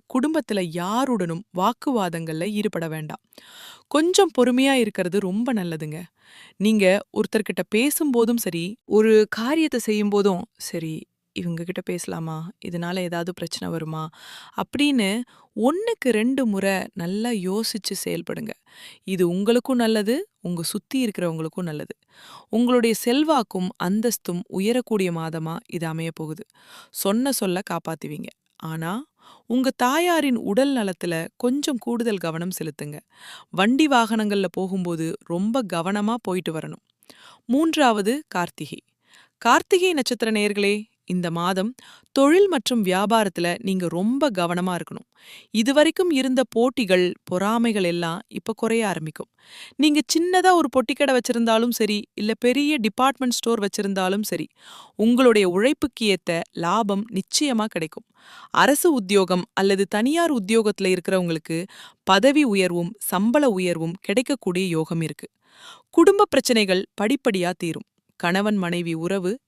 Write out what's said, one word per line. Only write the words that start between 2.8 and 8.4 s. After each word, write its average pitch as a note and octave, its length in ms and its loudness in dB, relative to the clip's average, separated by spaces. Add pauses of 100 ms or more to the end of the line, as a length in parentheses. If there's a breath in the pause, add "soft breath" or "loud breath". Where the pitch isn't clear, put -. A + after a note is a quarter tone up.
வேண்டாம். D#3 340 -10 (640 loud breath)
கொஞ்சம் F4 500 4
பொறுமையா B3+ 340 4
இருக்கிறது G#3 480 0
ரொம்ப G#3 340 -2
நல்லதுங்க. E3 500 -6 (540 loud breath)
நீங்க G3+ 460 4 (100)
ஒருத்தர்கிட்ட G#3 640 -2
பேசும்போதும் A#3+ 640 2
சரி, F3 480 -6